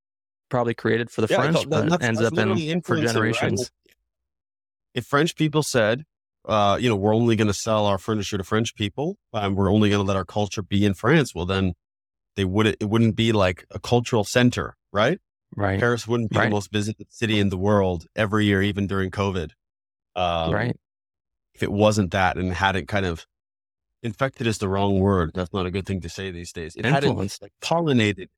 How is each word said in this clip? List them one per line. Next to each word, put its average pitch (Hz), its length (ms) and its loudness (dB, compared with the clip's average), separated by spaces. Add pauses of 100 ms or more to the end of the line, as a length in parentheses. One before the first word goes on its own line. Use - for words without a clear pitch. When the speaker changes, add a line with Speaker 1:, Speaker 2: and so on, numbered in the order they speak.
(500)
Speaker 1:
probably 120 240 0
created 117 380 0
for - 100 -2
the 110 80 2
Speaker 2:
Yeah, 175 80 2
Speaker 1:
French, 147 240 2
Speaker 2:
that, 139 80 -6
Speaker 1:
but 143 200 0
Speaker 2:
that's, 170 140 0
Speaker 1:
ends 113 160 0
Speaker 2:
that's 113 120 2
Speaker 1:
up - 80 -2
in 110 100 2
Speaker 2:
literally 151 180 -2
Speaker 1:
for 160 60 -4
Speaker 2:
influencing, 143 480 0
right? 117 120 0
Speaker 1:
generations. 117 380 -2 (1200)
Speaker 2:
If 120 120 -6
French 143 300 0
people 151 280 0
said, 120 400 0 (420)
uh, 101 340 4
you 120 100 0
know, 110 60 2
"We're 104 200 2
only 117 200 4
gonna 104 180 2
sell 107 320 0
our 101 120 2
furniture 107 400 -4
to 95 60 -4
French 110 320 -2
people, 135 420 -6 (160)
and 101 240 -2
we're 98 140 2
only 107 180 6
gonna 101 140 2
let 98 120 0
our 95 100 -2
culture 104 360 -6
be 101 240 0
in 101 80 2
France," 135 420 0
well, 85 100 -4
then 95 280 0 (600)
they 98 100 -2
wouldn't, 101 340 0
it 107 100 -4
wouldn't 113 260 2
be 113 160 0
like 95 400 0
a 104 80 -12
cultural 120 440 0
center, 120 540 0 (160)
right? 120 260 0 (360)
Speaker 1:
Right. 98 240 -2
Speaker 2:
Paris 120 280 0
wouldn't 117 240 -2
be - 60 0
Speaker 1:
Right. 110 80 4
Speaker 2:
the 117 60 0
most 104 200 -4
visited 104 400 -4
city 107 280 0
in 101 100 4
the 92 80 -4
world 92 580 2
every 104 300 0
year, 98 160 4
even 101 260 -2
during 95 240 -2
covid. 95 400 -2 (640)
Um, 85 380 -2
Speaker 1:
Right. 113 220 -2 (800)
Speaker 2:
if - 80 -6
it - 80 -4
wasn't 104 400 2
that 92 260 2
and 92 160 -4
hadn't 92 340 0
kind 101 180 -2
of, 85 200 -6 (800)
infected 120 440 -6
is 110 120 -2
the 98 100 -2
wrong 98 300 0
word. 92 340 2
That's 90 200 -6
not 92 120 -4
a 92 60 -6
good 92 160 -6
thing 98 140 -6
to 82 80 -12
say 95 200 -10
these 87 240 -14
days. 82 220 -12
It 107 100 -8
hadn't, 139 260 2
Speaker 1:
Influenced. 98 300 -6
Speaker 2:
like, - 200 -20
pollinated. 120 680 0 (100)